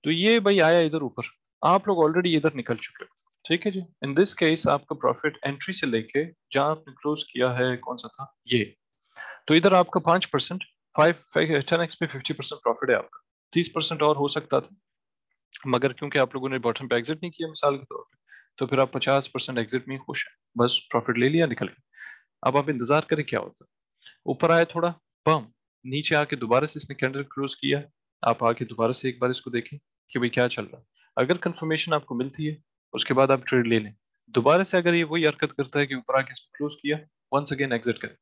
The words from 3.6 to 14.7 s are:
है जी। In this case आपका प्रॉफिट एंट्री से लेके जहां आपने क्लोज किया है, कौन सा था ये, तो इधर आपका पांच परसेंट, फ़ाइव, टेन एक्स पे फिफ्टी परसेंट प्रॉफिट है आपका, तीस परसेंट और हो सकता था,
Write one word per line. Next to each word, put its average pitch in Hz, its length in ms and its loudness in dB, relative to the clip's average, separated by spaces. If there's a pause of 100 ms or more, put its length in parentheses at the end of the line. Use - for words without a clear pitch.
है 202 60 0
जी। 185 100 -6 (220)
In 139 100 -4
this 185 240 4
case 160 300 2
आपका 143 280 0
प्रॉफिट - 480 -2
एंट्री 139 300 -6
से 165 120 -4
लेके 117 380 -2 (280)
जहां 143 180 2
आपने 156 240 -8
क्लोज 147 300 -4
किया 127 280 0
है, 127 260 0
कौन 127 180 -10
सा 117 140 -14
था - 220 -16 (160)
ये, 120 160 2 (840)
तो 151 60 4
इधर 180 200 6
आपका 180 280 4
पांच 175 240 4
परसेंट, 170 380 -4 (300)
फ़ाइव, 165 200 4 (460)
टेन 165 200 0
एक्स 165 140 -4
पे 170 140 -4
फिफ्टी 139 260 -8
परसेंट 147 280 -8
प्रॉफिट 120 280 -2
है 113 60 4
आपका, - 260 -8 (300)
तीस 170 160 0
परसेंट 156 340 -2
और 151 140 4
हो 143 140 -2
सकता 147 300 -2
था, - 160 -20 (920)